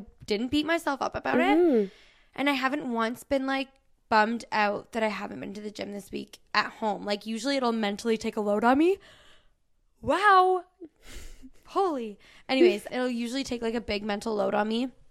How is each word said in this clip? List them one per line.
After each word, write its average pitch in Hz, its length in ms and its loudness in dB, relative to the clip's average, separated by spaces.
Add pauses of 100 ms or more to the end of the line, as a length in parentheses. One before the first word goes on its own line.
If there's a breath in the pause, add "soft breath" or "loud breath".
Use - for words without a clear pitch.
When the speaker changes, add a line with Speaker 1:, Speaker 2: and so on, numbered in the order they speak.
(280)
Speaker 1:
didn't 220 220 -2
beat 294 180 0
myself 320 340 -2
up - 140 -4
about - 240 0
it. 302 180 4
Speaker 2:
Mm-hmm. 262 300 6 (480 soft breath)
Speaker 1:
And 277 120 -2
I 285 60 4
haven't 262 400 -2
once 226 300 -2
been, 269 240 -2
like, 269 220 -2 (380)
bummed 226 440 2
out 208 400 0
that 226 100 -4
I 220 60 2
haven't 202 320 -8
been 208 160 -8
to 208 60 -12
the 208 100 -10
gym 202 200 -8
this 202 200 -12
week - 260 -10 (160)
at 208 200 0
home. 196 300 -4
Like, 202 220 -4
usually 226 320 -4
it'll 247 140 0
mentally 220 440 -2
take 220 220 -6
a 220 40 0
load 208 220 0
on 254 140 6
me. 349 200 4 (1080 soft breath)
Wow. 370 640 4 (1040 loud breath)
Holy. 277 500 -2 (280 soft breath)
Anyways, 262 400 4
Speaker 2:
<laughs> - 40 -14
Speaker 1:
it'll 254 180 -2
usually 240 340 -4
take, 240 200 -6
like, 226 100 -2
a 233 80 -4
big 208 220 -4
mental 214 320 -4
load 202 180 0
on 208 140 0
me 240 220 -2 (220)